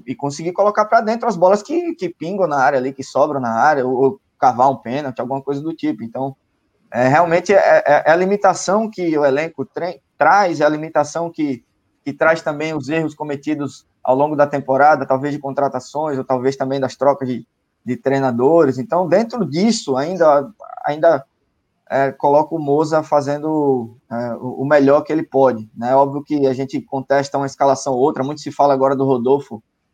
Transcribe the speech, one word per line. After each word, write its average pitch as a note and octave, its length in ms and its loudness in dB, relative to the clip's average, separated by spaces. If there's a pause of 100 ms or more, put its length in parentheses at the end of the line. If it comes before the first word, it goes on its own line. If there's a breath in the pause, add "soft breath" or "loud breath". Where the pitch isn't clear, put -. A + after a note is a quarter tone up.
e B2+ 80 -8
conseguir D3 380 -6
colocar G3+ 340 2
pra A3+ 140 4
dentro A3+ 280 -4
as G#3 80 -2
bolas G3+ 260 4
que, E4+ 340 -4
que F3+ 120 -8
pingam F3+ 380 -4
na D3 120 -2
área C3+ 200 2
ali, B2+ 140 -4
que C3+ 100 -14
sobram C#3 380 0
na A#2+ 120 -4
área, C3 320 2
ou, C3 120 -2
ou C3+ 240 0 (180)
cavar C3 320 2
um B2+ 60 -4
pênalti, C3 440 -8
alguma C3 220 -6
coisa C#3 180 -6
do D#3+ 140 -8
tipo. C#3 300 -6
Então, C3 320 -8 (560)
é, B2 160 2
realmente E3+ 440 2
é, D#3 340 4
é, D3 200 4
é D3 60 4
a E3 40 6
limitação G3 720 0
que E3+ 300 -2
o D3 60 2
elenco C#3+ 400 0
tre-, E3 360 -8 (160)
traz, E3+ 440 4
é D#3 40 4
a D3+ 40 4
limitação D#3 640 -2
que, C#3+ 340 -4 (400)
que C#3 80 -8
traz D#3+ 280 2
também D#3 340 -6
os C3+ 140 -8
erros D#3 260 -2
cometidos D3 720 -8 (160)
ao B2+ 120 2
longo D3 220 0
da D3 100 4
temporada, C#3 600 2
talvez C#3 280 -2
de D3 60 -8
contratações, C#3 760 -6
ou C3 80 -6
talvez C3 300 -2
também C3+ 240 -4
das C3 180 -6
trocas C3+ 320 0
de, B2 180 -8 (380)
de B2 120 -4
treinadores. C3+ 840 2
Então, E3 300 -2
dentro A3+ 360 0
disso, D#3 520 -2
ainda, D3 520 2 (360)
ainda, D#3 400 2 (680)
é, C3+ 220 0
coloco D3+ 440 0
o - 20 -4
Moza D3+ 440 0
fazendo, C#3+ 920 -2 (140)
é, A#2 240 -6
o, - 280 -10
o C3+ 40 -4
melhor C#3+ 340 4
que D3+ 120 -8
ele D#3+ 100 -2
pode, B2 520 0
né? B2 220 0
Óbvio C#3 260 2
que C#3+ 240 -2
a C3+ 60 2
gente C3+ 300 -6
contesta C#3 560 -4
uma C#3 80 -2
escalação C3+ 480 0
ou B2 60 -2
outra, D3+ 220 0
muito D3 200 -8
se - 100 -10
fala C#3+ 220 2
agora C3+ 200 2
do C3+ 100 -2
Rodolfo, C3 580 0 (320)